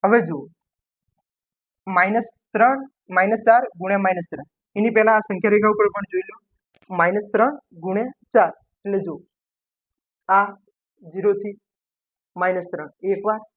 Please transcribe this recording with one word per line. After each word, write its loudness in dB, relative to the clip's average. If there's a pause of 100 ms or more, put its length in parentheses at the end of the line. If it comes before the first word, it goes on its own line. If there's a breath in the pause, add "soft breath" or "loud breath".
હવે 4 (100)
જુઓ, -8 (1400)
માઇનસ 0 (240)
ત્રણ, 2 (280)
માઇનસ 0
ચાર 6 (160)
ગુણ્યા -2
માઇનસ -2
ત્રણ. -14 (280)
એની 0
પહેલા 4
આ -4
સંખ્યા 0
રેખા 4
ઉપર 2
પણ -8
જોઈ -6
લો. -20 (540)
માઇનસ 0
ત્રણ 0 (260)
ગુણ્યા -6 (160)
ચાર. 4 (320)
એટલે -4
જુઓ, -12 (1080)
આ 4 (560)
ઝીરો -2
થી -8 (840)
માઇનસ -2
ત્રણ -12 (220)
એક -4
વાર -2 (160)